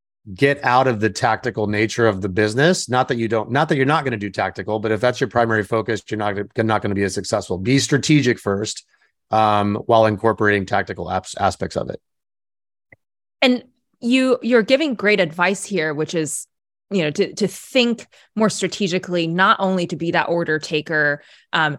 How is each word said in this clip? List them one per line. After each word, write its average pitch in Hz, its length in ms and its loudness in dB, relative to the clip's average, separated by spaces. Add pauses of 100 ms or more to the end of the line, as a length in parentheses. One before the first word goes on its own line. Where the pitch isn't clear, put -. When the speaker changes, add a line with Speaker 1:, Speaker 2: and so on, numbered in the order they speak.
(340)
Speaker 1:
get 139 300 0
out 127 220 4
of 117 140 0
the 110 80 2
tactical 110 580 -2
nature 107 400 0
of 98 140 2
the 101 80 -4
business. 110 600 0
Not 127 180 0
that 127 80 -2
you 113 100 -2
don't, 107 240 -2
not 147 200 0
that 160 60 0
you're 131 100 2
not 151 180 0
gonna 120 140 -4
do 101 100 -6
tactical, 101 520 -4
but 110 120 -2
if 104 80 -2
that's 123 180 0
your 123 100 0
primary 113 360 2
focus, 110 460 -4
you're 104 80 -4
not, 104 180 -2
you're 104 280 -4
not 107 180 2
gonna 101 120 -2
be 101 100 0
as 95 100 -4
successful. 101 420 -4
Be 117 220 0
strategic 127 600 2
first, 101 460 -4 (480)
um, 104 440 4 (100)
while 113 200 6
incorporating 104 600 2
tactical 95 400 -4
apps-, 92 340 -6
aspects 92 360 -2
of - 140 -4
it. - 100 -12 (1400)
Speaker 2:
And 247 220 2 (360)
you, 254 400 2
you're 233 220 4
giving 262 320 2
great 208 240 2
advice 175 460 0
here, 156 300 -2
which 151 200 -4
is, 156 320 -4 (440)
you 196 120 0
know, 151 80 0
to, 190 240 -2
to 202 140 -2
think - 580 -2 (300)
more 214 120 2
strategically, 180 800 -2
not 185 320 2
only 190 300 0
to 175 80 -6
be 170 160 -2
that 170 160 0
order 160 320 -2
taker, 151 640 -2 (300)
um, 156 260 0